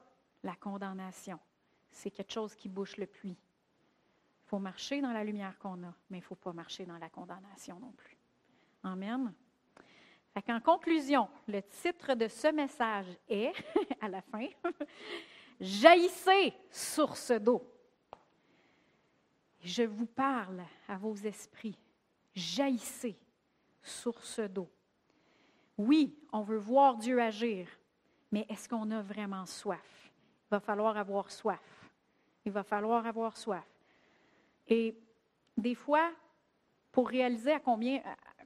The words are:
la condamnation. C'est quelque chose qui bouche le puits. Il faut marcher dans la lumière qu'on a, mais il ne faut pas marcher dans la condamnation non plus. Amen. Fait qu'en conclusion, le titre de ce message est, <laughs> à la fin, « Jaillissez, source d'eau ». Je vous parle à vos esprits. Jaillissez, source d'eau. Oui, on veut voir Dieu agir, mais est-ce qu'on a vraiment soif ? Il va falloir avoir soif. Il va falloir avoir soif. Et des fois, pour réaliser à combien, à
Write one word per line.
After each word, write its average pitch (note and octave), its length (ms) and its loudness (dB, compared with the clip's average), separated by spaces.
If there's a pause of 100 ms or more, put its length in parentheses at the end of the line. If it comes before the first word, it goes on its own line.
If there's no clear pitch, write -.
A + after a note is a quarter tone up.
(420)
la F#3 140 -8
condamnation. F#3+ 800 -10 (520)
C'est - 200 -12
quelque - 220 -10
chose G#3+ 220 -6
qui - 140 -14
bouche F#3+ 280 -8
le G3 100 -8
puits. F3+ 300 -14
Il - 1120 -20
faut G3+ 100 -4
marcher G3 420 -6
dans C4 120 -2
la G#3+ 120 -4
lumière G3+ 340 -8
qu'on F#3 260 -10
a, F3 100 -14 (140)
mais F#3 100 -12
il - 20 -12
ne - 60 -18
faut - 80 -14
pas - 180 -10
marcher E3+ 340 -12
dans E3+ 120 -14
la D#3+ 120 -12
condamnation F#3 680 -16
non A3+ 140 -18
plus. - 240 -20 (640)
Amen. G3 500 -4 (1000)
Fait G3+ 100 -4
qu'en A#3 180 -2
conclusion, D4+ 680 4 (180)
le G3+ 160 -4
titre - 520 -4
de A3+ 140 2
ce D4+ 200 0
message B3 580 0 (220)
est, A3+ 240 0 (240)
<laughs> - 240 0
à G#3+ 80 -4
la F#3 140 -8
fin, « A3 240 -8 (1120)
Jaillissez, E4+ 920 8 (160)
source - 640 -2
d'eau ». A3 380 2 (1900)
Je F3+ 180 -2
vous A3 220 -2
parle A3+ 580 -2 (240)
à G3+ 120 -6
vos G#3+ 160 -4
esprits. G3+ 640 -10 (560)
Jaillissez, G#3+ 840 -2 (640)
source - 580 -8
d'eau. F#3+ 300 -6 (1080)
Oui, C4+ 360 4 (200)
on G#3+ 80 -2
veut G#3+ 160 -2
voir B3 400 6
Dieu A#3+ 200 2
agir, A3 480 0 (640)
mais G#3+ 200 0
est-ce - 180 -10
qu'on G#3+ 220 -4
a A3 100 -4
vraiment G3 460 -8
soif ? - 640 -10 (340)
Il - 40 -20
va G#3 100 2
falloir G#3+ 380 0
avoir G3 320 -4
soif. - 600 -6 (540)
Il G3+ 80 -4
va G3+ 100 -2
falloir A3 440 0
avoir A3+ 320 -4
soif. F#3 280 -6 (1040)
Et A3+ 300 2 (580)
des A#3 180 0
fois, D#4 380 4 (800)
pour B3 160 4
réaliser B3 440 2
à D4 80 0
combien, A#3+ 440 0
à - 400 -16